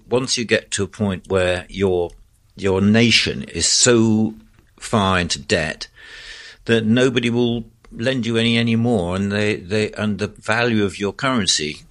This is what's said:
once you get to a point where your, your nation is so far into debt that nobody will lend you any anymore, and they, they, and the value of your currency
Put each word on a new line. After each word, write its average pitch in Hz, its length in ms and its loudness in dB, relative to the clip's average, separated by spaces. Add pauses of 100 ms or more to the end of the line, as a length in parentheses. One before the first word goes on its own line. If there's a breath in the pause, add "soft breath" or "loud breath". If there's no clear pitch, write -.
once 127 300 -2
you 120 80 -2
get - 260 -2
to 101 120 -4
a 92 40 -4
point 98 400 -4
where 90 400 0
your, 92 440 -2 (440)
your 95 240 0
nation 104 640 2
is - 240 -4
so 110 680 4 (460)
far 95 400 0
into 85 200 -4
debt 80 480 -4 (760 loud breath)
that 113 200 2
nobody 120 440 2
will 117 360 -2 (260)
lend 120 340 -4
you 113 120 -2
any 117 200 2
anymore, 113 580 2
and 101 160 -2
they, 104 260 0
they, 104 360 -2
and 104 260 -4
the 104 80 -4
value 113 560 0
of 95 160 -4
your 98 140 -4
currency 90 760 -2